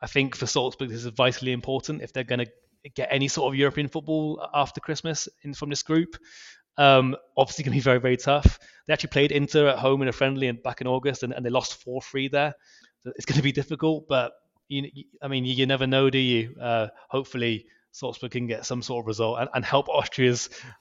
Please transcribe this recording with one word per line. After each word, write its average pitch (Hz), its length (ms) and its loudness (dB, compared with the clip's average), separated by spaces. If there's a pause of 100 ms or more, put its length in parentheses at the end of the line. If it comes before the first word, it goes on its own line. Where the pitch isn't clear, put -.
I 117 60 -10
think 135 280 0
for 135 100 -6
Salzburg, 127 440 -2
this 117 140 -10
is 123 40 -10
vitally 127 440 0
important 123 500 -6
if - 120 -14
they're 131 100 -6
gonna 120 220 -4 (500)
get 127 160 -4
any 139 160 0
sort 139 240 -2
of 135 60 -4
European 139 320 0
football 156 640 -4
after 143 260 -2
Christmas 156 480 -6 (160)
in, 143 100 -10
from 147 160 -8
this 143 140 -6
group. 165 320 0 (600)
Um, 135 380 6 (200)
obviously 135 280 0
gonna 131 120 0
be 135 60 2
very, 127 180 6
very 127 180 2
tough. 143 420 4 (260)
They 151 80 0
actually 156 160 -2
played 147 220 4
Inter 147 360 4
at 127 120 2
home 135 240 4
in 131 40 2
a 120 60 0
friendly 135 340 0
and 120 140 -4
back 123 180 -8
in 123 80 -6
August, 131 360 -2
and, 120 100 -4
and 127 120 -6
they 120 40 -2
lost - 340 -2
four 127 180 -8
three 135 260 -4
there. 143 260 0 (500)
So 123 120 -12
it's - 100 -12
gonna - 160 2
be 139 100 2
difficult, 156 560 -2
but 127 260 0 (360)
you, 139 240 -6
you, 139 120 -20 (160)
I 139 60 -8
mean, 135 160 -2
you, 127 100 -2
you 131 120 2
never 131 220 0
know, 135 220 4
do 131 100 2
you? 123 420 0
Uh, 117 260 -2 (220)
hopefully 120 560 -4 (260)
Salzburg 123 400 -10
can 120 160 -4
get 113 180 -6
some 123 160 -6
sort 120 220 -6
of 107 40 -10
result 113 320 -2
and, 117 140 -4
and 120 120 -2
help 139 240 2
Austria's 127 600 0 (320)